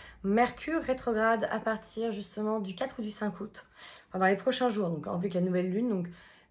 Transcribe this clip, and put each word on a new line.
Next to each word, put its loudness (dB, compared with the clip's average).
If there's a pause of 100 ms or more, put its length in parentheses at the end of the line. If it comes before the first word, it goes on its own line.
(240)
Mercure 2
rétrograde 2
à -2
partir -4
justement -2
du -6
quatre -6
ou -4
du -4
cinq -6
août, -14 (400)
enfin -6
dans 6
les 6
prochains 2
jours, 0
donc -2
avec -2
la 4
nouvelle 2
lune. 2
Donc 0 (420)